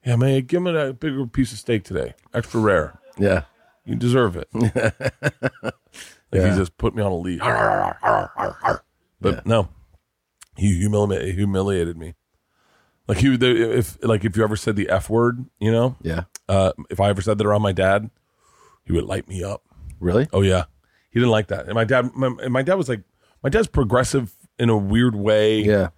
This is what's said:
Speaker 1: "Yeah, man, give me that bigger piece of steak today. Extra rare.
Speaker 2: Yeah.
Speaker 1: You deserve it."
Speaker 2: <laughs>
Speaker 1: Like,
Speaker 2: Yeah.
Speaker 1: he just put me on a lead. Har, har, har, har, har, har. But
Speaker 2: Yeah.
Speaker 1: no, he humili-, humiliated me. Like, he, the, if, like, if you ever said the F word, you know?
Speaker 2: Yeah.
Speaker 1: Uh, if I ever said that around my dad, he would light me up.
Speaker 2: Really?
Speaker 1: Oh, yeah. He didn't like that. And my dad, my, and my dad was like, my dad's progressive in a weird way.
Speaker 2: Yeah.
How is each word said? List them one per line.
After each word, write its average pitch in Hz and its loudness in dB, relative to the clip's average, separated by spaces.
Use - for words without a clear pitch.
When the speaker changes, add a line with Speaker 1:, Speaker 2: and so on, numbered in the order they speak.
Speaker 1:
"Yeah, 120 2
man, 131 2
give 175 -2
me 180 -2
that 135 -2
bigger 139 -4
piece 120 -2
of 107 -16
steak 113 -2
today. 71 -6
Extra 117 -2
rare. 90 2
Speaker 2:
Yeah. 92 2
Speaker 1:
You 107 -6
deserve 117 2
it." - -10
Speaker 2:
<laughs> 120 -4
Speaker 1:
Like, 95 2
Speaker 2:
Yeah. 98 4
Speaker 1:
he 92 2
just 92 -4
put - -2
me 110 -2
on 98 0
a 87 -4
lead. 87 -6
Har, - -2
har, 78 0
har, 50 -2
har, - 0
har, - -6
har. - -4
But 95 0
Speaker 2:
Yeah. - -6
Speaker 1:
no, 107 0
he 92 2
humili-, 101 0
humiliated 95 0
me. 80 -14
Like, 87 0
he, 131 4
the, 117 2
if, - -4
like, 110 0
if 104 -2
you 110 2
ever 107 0
said 104 -2
the 101 -2
F 92 -2
word, 120 0
you 107 0
know? 120 0
Speaker 2:
Yeah. 82 -6
Speaker 1:
Uh, 95 2
if 92 -4
I 101 4
ever 98 -2
said 101 -2
that 104 0
around 104 2
my 98 0
dad, 98 0
he - -4
would 78 0
light - -8
me 92 -10
up. 98 -10
Speaker 2:
Really? 101 2
Speaker 1:
Oh, 95 0
yeah. 92 2
He 120 -2
didn't 123 4
like 110 2
that. - -6
And 98 -8
my 113 0
dad, 127 0
my, 131 -2
and 127 -4
my 131 0
dad 175 0
was 170 -4
like, 113 -4
my 139 0
dad's 214 2
progressive 123 0
in 117 2
a 110 4
weird 107 2
way. 107 2
Speaker 2:
Yeah. 104 4